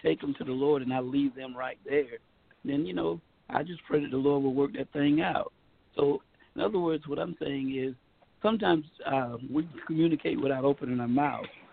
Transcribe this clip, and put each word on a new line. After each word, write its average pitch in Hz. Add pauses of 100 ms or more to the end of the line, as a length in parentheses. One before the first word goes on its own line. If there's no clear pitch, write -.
take 160
them 143
to -
the 127
Lord 139
and 127
I 131
leave 131
them 131
right 127 (100)
there, 135 (460)
then, 143
you 180
know, 165 (280)
I -
just 170
pray -
that 143
the 127
Lord 139
will 135
work 139
that 131
thing 147
out. 190 (440)
So, 135 (320)
in -
other 202
words, 160
what 143
I'm 165
saying 139
is 131 (480)
sometimes, 190 (220)
uh, 127 (140)
we 156 (180)
communicate 160
without 135
opening 131
our 120
mouth. 123 (260)